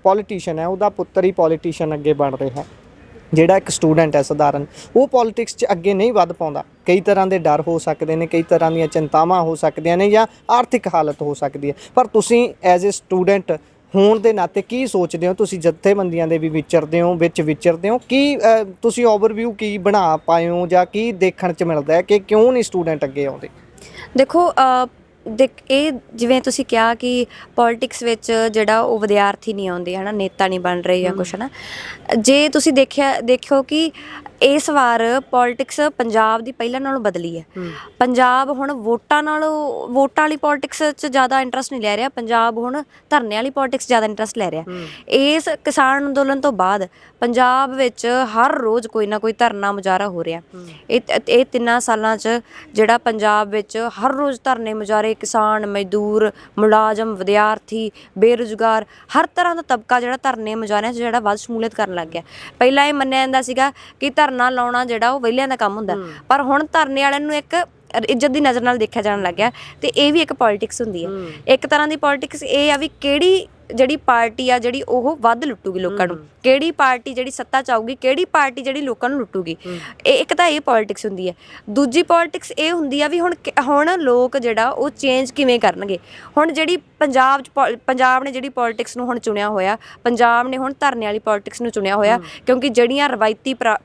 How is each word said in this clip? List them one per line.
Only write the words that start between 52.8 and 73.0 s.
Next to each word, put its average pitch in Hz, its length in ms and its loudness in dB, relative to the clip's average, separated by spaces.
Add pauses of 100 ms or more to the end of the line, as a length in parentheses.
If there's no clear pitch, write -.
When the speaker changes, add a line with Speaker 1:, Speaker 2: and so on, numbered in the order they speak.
Speaker 2:
ਪੰਜਾਬ 214 500 0
ਵਿੱਚ 208 400 -6 (140)
ਹਰ 262 100 0
ਰੋਜ਼ 269 320 -2
ਧਰਨੇ 233 300 -2
ਮੁਜ਼ਾਹਰੇ, 214 400 -2
ਕਿਸਾਨ, 214 520 0
ਮਜ਼ਦੂਰ, 208 640 -2 (260)
ਮੁਲਾਜ਼ਮ, 214 560 2
ਵਿਦਿਆਰਥੀ, 214 760 0 (280)
ਬੇਰੁਜ਼ਗਾਰ, 220 680 0 (320)
ਹਰ - 80 2
ਤਰ੍ਹਾਂ 349 300 -2
ਦਾ 339 120 -8
ਤਬਕਾ 247 320 0
ਜਿਹੜਾ 247 220 -4
ਧਰਨੇ 220 320 -4
ਮੁਜ਼ਾਹਰਿਆਂ 214 380 -2
'ਚ 240 40 -8
ਜਿਹੜਾ 233 240 -2
ਵੱਧ 208 180 -2
ਸ਼ਮੂਲੀਅਤ 226 360 -6
ਕਰਨ 196 200 -4
ਲੱਗ 165 140 -6
ਗਿਆ। 170 140 -10 (360)
ਪਹਿਲਾਂ 277 280 4
ਇਹ 294 80 0
ਮੰਨਿਆ 269 260 0
ਜਾਂਦਾ 262 220 0
ਸੀਗਾ 262 300 0 (280)
ਕਿ 277 100 -2
ਧਰਨਾ 262 400 2
ਲਾਉਣਾ 247 340 -2
ਜਿਹੜਾ 233 260 0
ਉਹ 277 100 -2
ਵਿਹਲਿਆਂ 247 280 0
ਦਾ 254 80 -2
ਕੰਮ 208 200 -2
ਹੁੰਦਾ, 196 180 -4
Speaker 1:
ਹੂੰ। 190 140 -8 (200)
Speaker 2:
ਪਰ 277 140 4
ਹੁਣ 285 300 0
ਧਰਨੇ 277 300 0
ਵਾਲਿਆਂ 277 180 0
ਨੂੰ 302 160 -4
ਇੱਕ 294 300 -4 (380)
ਇੱਜ਼ਤ 269 240 0
ਦੀ 269 120 0
ਨਜ਼ਰ 254 200 2
ਨਾਲ 247 180 0
ਦੇਖਿਆ 220 240 -2
ਜਾਣ 202 200 0
ਲੱਗ 175 120 -2
ਗਿਆ 208 160 0 (320)
ਤੇ 196 60 0
ਇਹ 285 240 2
ਵੀ 330 80 4
ਇੱਕ 311 120 -2
ਪੋਲਿਟਿਕਸ 220 500 -2
ਹੁੰਦੀ 185 220 -6
ਹੈ। 190 60 -8
Speaker 1:
ਹੂੰ। 190 160 -10 (220)
Speaker 2:
ਇੱਕ 262 180 2
ਤਰ੍ਹਾਂ 302 220 2
ਦੀ 311 80 -4
ਪੋਲਿਟਿਕਸ 285 460 -4
ਇਹ 285 300 0
ਆ 285 40 0
ਵੀ 285 140 -4 (100)